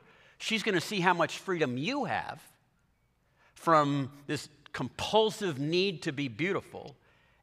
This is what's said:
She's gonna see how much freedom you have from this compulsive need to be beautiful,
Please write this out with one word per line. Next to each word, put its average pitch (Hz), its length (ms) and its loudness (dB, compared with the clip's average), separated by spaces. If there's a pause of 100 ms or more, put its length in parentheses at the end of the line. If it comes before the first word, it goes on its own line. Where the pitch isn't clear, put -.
(400)
She's 214 240 -2
gonna 196 180 2
see 208 180 -2
how 180 140 6
much 165 240 0
freedom 156 400 -2
you 233 280 -4
have 113 360 -4 (1120)
from 143 580 4 (140)
this 151 240 -6 (220)
compulsive 190 880 0
need 170 440 0
to 165 80 -2
be 139 160 -2
beautiful, 127 680 -4 (480)